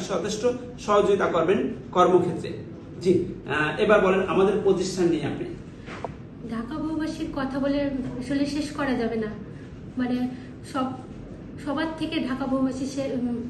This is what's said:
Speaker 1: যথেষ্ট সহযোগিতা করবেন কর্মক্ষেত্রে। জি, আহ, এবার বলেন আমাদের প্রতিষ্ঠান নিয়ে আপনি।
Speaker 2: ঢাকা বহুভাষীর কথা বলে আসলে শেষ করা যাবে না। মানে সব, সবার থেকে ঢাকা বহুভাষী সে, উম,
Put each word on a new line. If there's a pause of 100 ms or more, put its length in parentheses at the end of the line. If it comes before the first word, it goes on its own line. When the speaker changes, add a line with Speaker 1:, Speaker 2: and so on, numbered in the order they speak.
Speaker 1:
যথেষ্ট (320)
সহযোগিতা
করবেন (240)
কর্মক্ষেত্রে। (480)
জি, (240)
আহ,
এবার
বলেন
আমাদের (100)
প্রতিষ্ঠান
নিয়ে
আপনি। (1000)
Speaker 2:
ঢাকা
বহুভাষীর
কথা
বলে (380)
আসলে
শেষ
করা
যাবে
না। (720)
মানে (440)
সব, (800)
সবার (120)
থেকে
ঢাকা
বহুভাষী
সে,
উম,